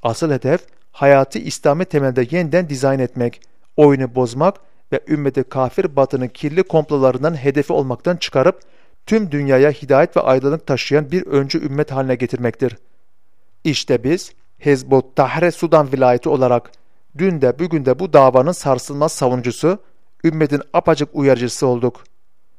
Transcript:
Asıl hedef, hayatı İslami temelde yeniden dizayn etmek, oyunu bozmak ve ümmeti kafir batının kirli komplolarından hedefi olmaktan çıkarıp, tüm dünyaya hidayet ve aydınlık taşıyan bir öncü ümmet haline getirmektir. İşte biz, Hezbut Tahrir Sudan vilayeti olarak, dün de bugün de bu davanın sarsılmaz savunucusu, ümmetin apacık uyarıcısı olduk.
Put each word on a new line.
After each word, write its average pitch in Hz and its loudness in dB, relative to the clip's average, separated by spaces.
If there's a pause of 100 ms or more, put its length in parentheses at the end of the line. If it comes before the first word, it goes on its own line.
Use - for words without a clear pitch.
Asıl 147 -2
hedef, 135 -2 (300)
hayatı 139 2
İslami 156 -2
temelde 131 -2
yeniden 170 -2
dizayn 135 -2
etmek, 120 -4 (360)
oyunu 135 4
bozmak 127 0 (360)
ve 135 0
ümmeti 139 -2
kafir 139 -4
batının 131 0
kirli 156 -4
komplolarından 143 0
hedefi 143 0
olmaktan 147 -2
çıkarıp, 147 0 (440)
tüm 214 -2
dünyaya 139 2
hidayet 139 0
ve - 2
aydınlık 135 0
taşıyan 139 -2
bir 185 -2
öncü 139 -2
ümmet 143 -4
haline 131 -2
getirmektir. 120 -4 (840)
İşte 127 -2
biz, 156 -4 (260)
Hezbut 131 0
Tahrir 147 0
Sudan 156 0
vilayeti 127 2
olarak, 127 0 (460)
dün 170 -2
de 127 0
bugün 160 -4
de 127 2
bu 175 -4
davanın 131 6
sarsılmaz 143 -2
savunucusu, 127 -2 (440)
ümmetin 156 -2 (120)
apacık 151 0
uyarıcısı 131 0
olduk. 123 -2 (560)